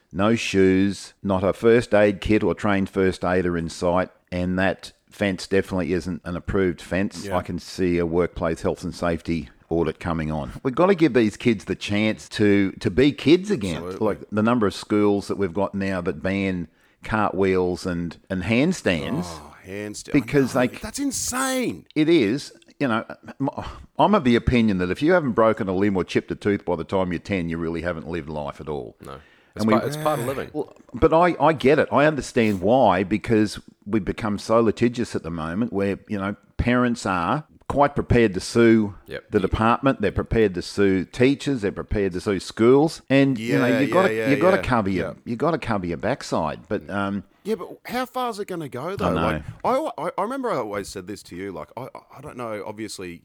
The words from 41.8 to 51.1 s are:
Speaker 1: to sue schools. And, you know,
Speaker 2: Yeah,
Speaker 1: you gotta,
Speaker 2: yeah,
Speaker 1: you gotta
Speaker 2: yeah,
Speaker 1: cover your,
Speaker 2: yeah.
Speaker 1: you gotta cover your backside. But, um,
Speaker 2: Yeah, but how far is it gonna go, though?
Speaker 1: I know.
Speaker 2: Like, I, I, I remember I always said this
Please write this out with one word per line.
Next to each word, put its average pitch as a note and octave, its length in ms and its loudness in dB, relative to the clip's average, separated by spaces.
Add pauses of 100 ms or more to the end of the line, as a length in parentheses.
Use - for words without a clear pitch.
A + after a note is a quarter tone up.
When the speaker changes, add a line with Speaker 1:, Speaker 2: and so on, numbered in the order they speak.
Speaker 1:
to F2+ 60 -6
sue G2 200 -2
schools. C#3 680 4
And, C3+ 300 4
you A2+ 200 0
know, - 80 2
Speaker 2:
Yeah, A#2 140 4
Speaker 1:
you - 120 0
gotta, F#3 220 4
Speaker 2:
yeah, A2 160 0
Speaker 1:
you - 60 4
gotta F3+ 200 4
Speaker 2:
yeah, F#3 60 -2
Speaker 1:
cover A2+ 280 0
your, F2 180 -2
Speaker 2:
yeah. - 60 -10 (100)
Speaker 1:
you A#2+ 120 -6
gotta D3 220 0
cover G2+ 280 -4
your E2+ 100 -2
backside. D#2+ 720 -4
But, D#2+ 220 -6
um, G2+ 320 -2 (220)
Speaker 2:
Yeah, G#3+ 120 -4
but E3+ 120 -10 (180)
how B3 200 -6
far B3+ 240 -6
is G3+ 100 -8
it G3+ 80 -10
gonna E3 200 -8
go, D3+ 280 -8
though? - 100 -4
Speaker 1:
I - 80 0
know. D#2+ 80 -2
Speaker 2:
Like, D#2 200 -2 (220)
I, C4 400 -2
I, F3 140 -4
I F3+ 40 -2
remember B3 280 -4
I E3+ 60 -2
always G2+ 320 -4
said F#2 180 -10
this G2+ 180 -10